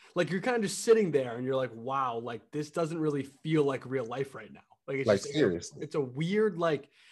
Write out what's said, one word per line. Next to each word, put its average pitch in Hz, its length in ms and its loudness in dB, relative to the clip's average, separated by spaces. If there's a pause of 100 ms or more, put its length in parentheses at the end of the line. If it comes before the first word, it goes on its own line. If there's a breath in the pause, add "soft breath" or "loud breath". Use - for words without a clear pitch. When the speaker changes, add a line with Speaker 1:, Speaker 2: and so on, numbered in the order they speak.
(140 soft breath)
Speaker 1:
Like, 170 160 0
you're 180 100 -2
kinda 240 200 0
just - 240 -4
sitting 220 260 6
there 127 260 0
and 127 80 -6
you're 131 120 0
like, 131 180 -2
"Wow, 123 460 -2
like, 120 320 -10
this 147 180 -6
doesn't 170 300 -2
really 147 240 0
feel 156 400 2
like 135 240 -2
real 127 180 -2
life 127 300 -6
right 104 180 -16
now." - 60 -20 (280)
Like, 139 120 -4
it's 131 80 -2
Speaker 2:
Like, 101 160 6
Speaker 1:
just, - 100 -8
Speaker 2:
seriously. 98 480 0
Speaker 1:
it's 151 140 -8
a 160 40 0
weird, 165 600 0
like, 160 300 0 (220 soft breath)